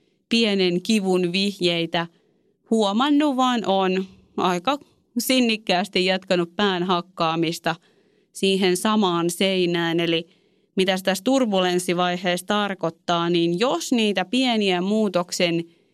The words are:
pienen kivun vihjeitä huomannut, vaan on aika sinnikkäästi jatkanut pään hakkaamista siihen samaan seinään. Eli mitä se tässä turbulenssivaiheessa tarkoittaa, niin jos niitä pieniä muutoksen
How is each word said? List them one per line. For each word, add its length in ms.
pienen 540
kivun 500
vihjeitä 720
huomannut, 680
vaan 300
on 380
aika 420
sinnikkäästi 840
jatkanut 520
pään 260
hakkaamista 920
siihen 440
samaan 540
seinään. 680
Eli 260
mitä 200
se 60
tässä 220
turbulenssivaiheessa 1200
tarkoittaa, 840
niin 280
jos 340
niitä 320
pieniä 560
muutoksen 840